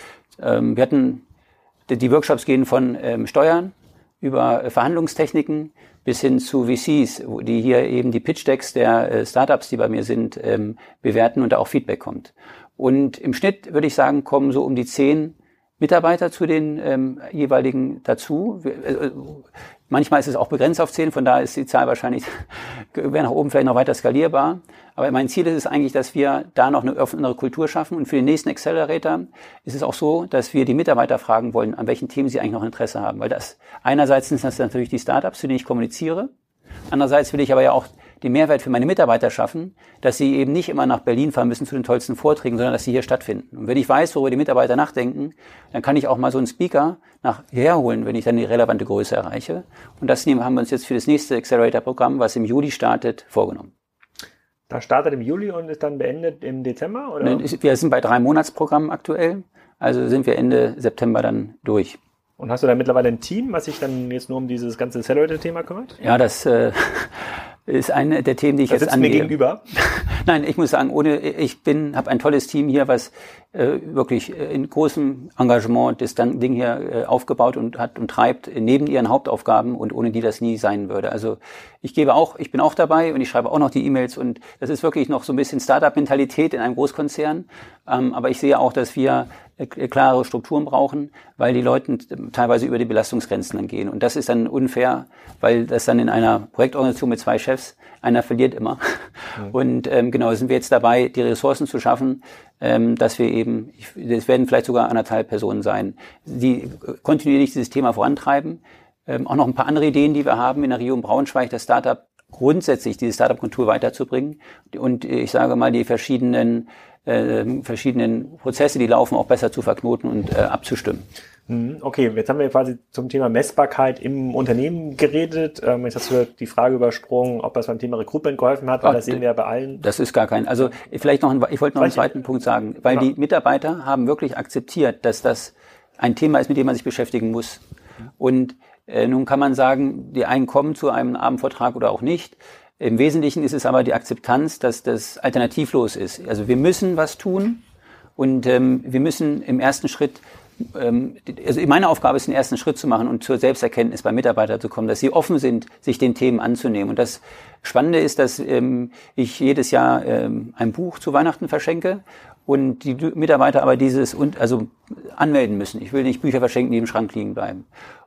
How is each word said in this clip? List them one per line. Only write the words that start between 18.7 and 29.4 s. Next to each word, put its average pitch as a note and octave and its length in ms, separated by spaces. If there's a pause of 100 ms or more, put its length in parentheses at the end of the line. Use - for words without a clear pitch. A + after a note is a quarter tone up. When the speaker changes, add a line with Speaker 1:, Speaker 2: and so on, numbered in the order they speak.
Speaker 1:
äh, C3+ 260 (800)
manchmal C#3+ 300
ist B2+ 80
es C3 80
auch - 120
begrenzt D3+ 340
auf D#3+ 100
zehn, D#3+ 200
von C3+ 120
daher C3 200
ist - 120
die C3+ 120
Zahl B2+ 180
wahrscheinlich, B2 380 (360)
<laughs> - 360
wäre D3+ 280
nach B2 80
oben C#3+ 200
vielleicht C#3 160
noch B2+ 80
weiter C#3+ 180
skalierbar. D3 680 (340)
Aber C3+ 160
mein C3 160
Ziel E3+ 180
ist E3 120
es C#3 100
eigentlich, C#3+ 240
dass - 240
wir C#3 300 (100)
da C3 160
noch C#3 100
eine C3 160
offenere C3+ 380
Kultur C#3+ 320
schaffen. D#3+ 300
Und C#3+ 100
für - 80
den C3 100
nächsten D3+ 240
Accelerator D#3+ 720 (420)